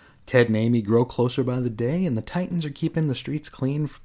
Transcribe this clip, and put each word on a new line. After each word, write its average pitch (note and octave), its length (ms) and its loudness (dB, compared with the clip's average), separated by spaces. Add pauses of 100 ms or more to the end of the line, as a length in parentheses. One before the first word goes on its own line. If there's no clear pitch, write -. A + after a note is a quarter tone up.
(260)
Ted A#2+ 220 6
and A2 80 2
Amy A#2 260 2
grow A2+ 220 4
closer B2 380 0
by B2 180 -2
the B2 100 -2
day, B2 340 -2
and B2 140 0
the A2 40 -4
Titans F3 440 -4
are D3 40 -8
keeping D#3+ 380 -2
the C3 60 0
streets D3 340 -6
clean C#3+ 360 -2
f-, - 200 -10